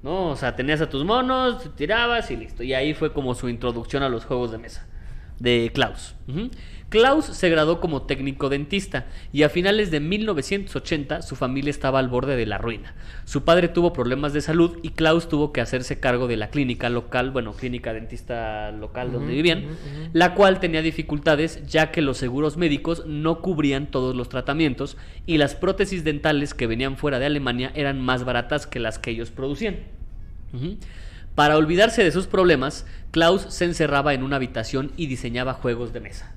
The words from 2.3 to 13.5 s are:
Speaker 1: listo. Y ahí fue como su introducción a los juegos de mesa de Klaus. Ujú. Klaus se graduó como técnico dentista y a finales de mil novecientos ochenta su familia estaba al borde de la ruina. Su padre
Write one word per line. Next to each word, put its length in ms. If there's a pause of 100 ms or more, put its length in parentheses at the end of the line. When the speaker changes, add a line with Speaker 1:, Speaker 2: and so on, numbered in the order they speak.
Speaker 1:
listo. 240
Y 140
ahí 180
fue 180
como 220
su 160
introducción 540
a 60
los 160
juegos 260
de 80
mesa 260 (520)
de 360
Klaus. 420 (140)
Ujú. 200 (380)
Klaus 380
se 240
graduó 320
como 220
técnico 440
dentista 600 (260)
y 100
a 60
finales 420
de 80
mil 260
novecientos 520
ochenta 460
su 120
familia 360
estaba 280
al 80
borde 300
de 80
la 120
ruina. 360 (320)
Su 180
padre 240